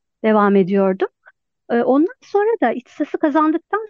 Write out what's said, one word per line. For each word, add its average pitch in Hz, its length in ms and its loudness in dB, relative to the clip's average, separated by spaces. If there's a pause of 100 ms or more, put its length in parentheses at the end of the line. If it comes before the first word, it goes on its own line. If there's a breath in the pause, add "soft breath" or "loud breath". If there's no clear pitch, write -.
(240)
devam 202 320 2
ediyordum. 190 520 0 (640 soft breath)
E, 233 120 0
ondan 302 400 0
sonra 415 280 -2 (120)
da 233 100 0
ihtisası - 460 -8
kazandıktan 330 720 -2